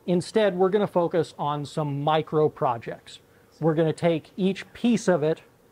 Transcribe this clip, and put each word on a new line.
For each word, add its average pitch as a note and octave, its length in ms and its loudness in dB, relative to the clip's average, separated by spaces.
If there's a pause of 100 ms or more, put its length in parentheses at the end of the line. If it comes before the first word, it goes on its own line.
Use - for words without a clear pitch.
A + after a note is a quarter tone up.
Instead, F#3+ 500 0
we're F#3 140 2
gonna G#3 160 2
focus E3+ 540 0
on D3 260 -4
some C#3+ 380 -4
micro D#3 440 2
projects. C#3 720 -6 (400)
We're D#3 140 2
gonna D#3+ 180 2
take E3 460 -2
each F#3+ 360 -2
piece A#3 340 0
of E3 160 2
it, D#3+ 180 0 (300)